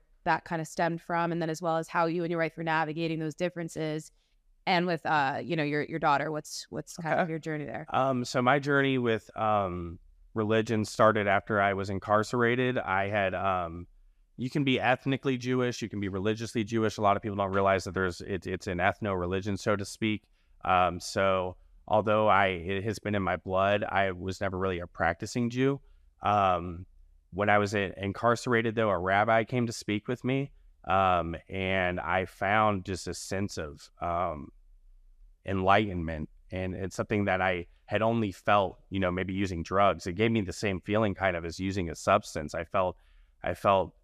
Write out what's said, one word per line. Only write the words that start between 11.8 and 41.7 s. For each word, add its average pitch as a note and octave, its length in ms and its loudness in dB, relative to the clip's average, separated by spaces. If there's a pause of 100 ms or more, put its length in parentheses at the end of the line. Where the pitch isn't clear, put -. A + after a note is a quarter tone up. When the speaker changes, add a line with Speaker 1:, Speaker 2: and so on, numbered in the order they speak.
Speaker 2:
incarcerated. A#2 880 2
I G2 300 0
had, G2 260 0
um, F2+ 540 -2 (480)
you B2+ 140 -6
can D3 160 0
be C3 120 4
ethnically B2+ 600 0
Jewish, B2 440 -2
you A#2 60 -4
can G2+ 140 -6
be G2+ 80 -2
religiously G#2+ 560 -2
Jewish. A2 320 0
A - 40 -4
lot G2+ 140 6
of G2+ 80 -6
people G2+ 140 -4
don't G2 160 0
realize G2 320 4
that F#2+ 80 -8
there's, F#2 260 -2
it, F#2+ 260 -8
it's F#2 220 -6
an F2+ 120 -2
ethno-religion, F#2+ 760 -2
so G#2 220 0
to G2+ 80 -6
speak. G#2+ 380 -4 (420)
Um, F2+ 340 4
so F#2+ 560 0 (320)
although G#2+ 400 4
I, G2 200 6
it F#2+ 360 -2
has G#2+ 160 -4
been G#2 160 -2
in G2+ 80 2
my F2+ 140 0
blood, G2 480 2
I G2 260 0
was F#2 300 -6
never F#2+ 160 -2
really F#2 220 -2
a E2+ 80 -10
practicing G#2+ 640 -2
Jew. C3+ 300 0 (440)
Um, F2+ 640 2 (460)
when G2+ 180 0
I G#2 80 6
was G#2 160 0
in-, G2 220 0
incarcerated, A2+ 800 0
though, A2 140 2
a F#2 100 2
rabbi G#2+ 460 4
came B2 220 0
to A2+ 60 -6
speak - 360 -4
with B2 160 -6
me, C3+ 260 -2 (380)
um, F2+ 480 2 (100)
and F#2 540 -2
I F2+ 240 0
found G2+ 580 2
just F#2 240 -6
a F2 60 -6
sense G2 440 -6
of, D2 320 -10 (120)
um, E2+ 480 -4 (1000)
enlightenment. F#2 800 0 (240)
And F#2 240 -6
it's F#2 220 -8
something G#2 260 0
that F#2 180 2
I F#2 260 -2 (180)
had G#2 160 0
only A2+ 320 0
felt, G2+ 460 2 (100)
you G2 100 -4
know, F#2 100 2
maybe F#2 240 -2
using F#2+ 300 -2
drugs. F#2 420 2
It F2+ 100 -4
gave A2 140 2
me A2+ 120 2
the F2 100 -4
same F#2+ 300 -4
feeling G#2 340 0
kind F#2+ 220 0
of E2 80 -6
as E2 120 -8
using F#2 320 -4